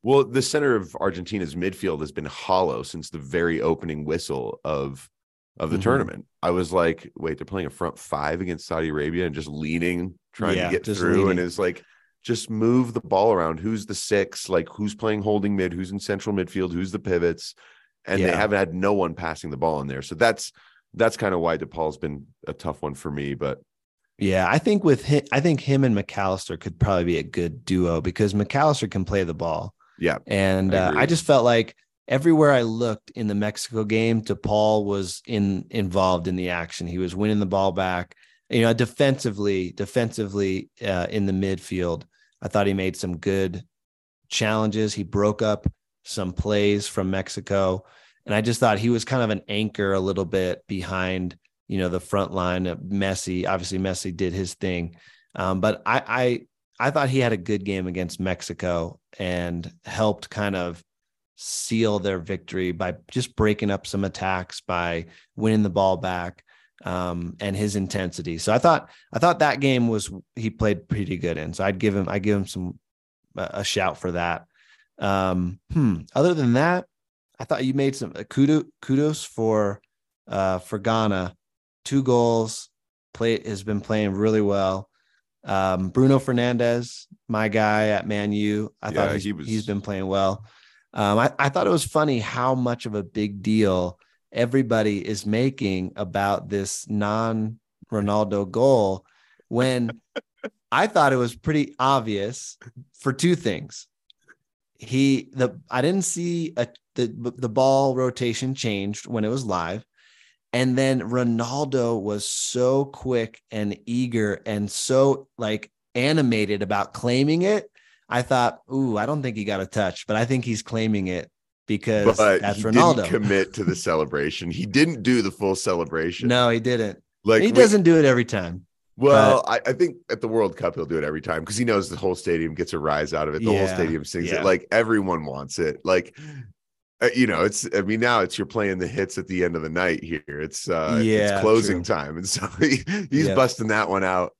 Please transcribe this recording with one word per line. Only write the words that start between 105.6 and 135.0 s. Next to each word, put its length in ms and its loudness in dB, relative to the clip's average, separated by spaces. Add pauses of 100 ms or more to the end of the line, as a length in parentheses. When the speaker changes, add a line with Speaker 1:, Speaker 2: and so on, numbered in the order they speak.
Speaker 2:
I 120 0
didn't 240 2
see 520 -4
a, 100 0 (280)
the, 120 0 (300)
the 120 -4
ball 460 4
rotation 600 -2
changed 520 -4
when 180 -2
it 40 0
was 160 -4
live. 400 -4 (680)
And 240 2
then 240 2
Ronaldo 1000 0
was 260 -4
so 580 0
quick 560 -4 (100)
and 340 -4
eager 600 0
and 240 -4
so, 580 2 (100)
like, 340 -6 (240)
animated 680 2
about 320 -2
claiming 500 2
it. 260 0 (400)
I 120 2
thought, 380 2 (140)
"Ooh, 240 0
I 80 0
don't 160 -2
think 160 -4
he 80 -4
got 160 -2
a 40 -2
touch, 420 -2
but 100 0
I 80 2
think 180 0
he's 180 -4
claiming 460 -2
it 220 -4 (380)
because 500 2
Speaker 1:
But 240 6
Speaker 2:
that's 160 -2
Speaker 1:
he 80 -4
Speaker 2:
Ronaldo." 380 6
Speaker 1:
didn't 180 0
commit 320 2
to 100 -4
the 120 0
Speaker 2:
<laughs> 140 -4
Speaker 1:
celebration. 600 -2
He 140 -6
didn't 380 2
do 180 4
the 100 0
full 240 0
celebration. 720 -2
Speaker 2:
No, 220 4
he 100 2
didn't. 420 -2 (220)
Speaker 1:
Like, 200 6
Speaker 2:
He 40 6
Speaker 1:
we 60 2
Speaker 2:
doesn't 300 8
do 140 8
it 60 8
every 220 6
time, 400 -6 (320)
Speaker 1:
Well, 480 6
Speaker 2:
but 40 -6 (160)
Speaker 1:
I, 40 -2
I 40 0
think 220 0 (140)
at 100 -4
the 80 -4
World 300 0
Cup, 180 -2
he'll 100 -4
do 120 -4
it 80 -2
every 160 -4
time 240 -4
'cause 100 -8
he 80 0
knows 260 2
the 60 -8
whole 200 -2
stadium 400 -2
gets 180 -4
a 60 -4
rise 340 -2
out 160 -2
of 60 -6
it. 100 -2
The 60 2
whole 160 2
Speaker 2:
Yeah, 80 -4
Speaker 1:
stadium 280 -2
sings 300 -4
it. 20 -2
Speaker 2:
yeah. 80 -2
Speaker 1:
Like, 280 2
everyone 520 2